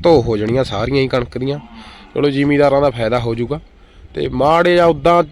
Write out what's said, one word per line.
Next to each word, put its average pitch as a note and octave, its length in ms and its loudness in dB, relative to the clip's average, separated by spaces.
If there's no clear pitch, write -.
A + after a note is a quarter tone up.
ਧੋ D#3+ 200 4
ਹੋ A#2 140 -2
ਜਾਣੀਆਂ A#2 280 -2
ਸਾਰੀਆਂ A#2+ 380 -2
ਹੀ C3 60 -2
ਕਣਕ B2 300 -4
ਦੀਆਂ। C3+ 200 -6
ਚਲੋ C#3+ 160 0
ਜ਼ਿਮੀਦਾਰਾਂ C#3+ 520 2
ਦਾ C#3+ 80 2
ਫਾਇਦਾ A#2 280 -2
ਹੋ A#2 160 -4
ਜਾਊਗਾ। A#2+ 260 -6
ਤੇ D3 140 -4
ਮਾੜੇ D#3+ 460 2
ਜਿਹਾ F3 120 4
ਉੱਦਾਂ E3 460 2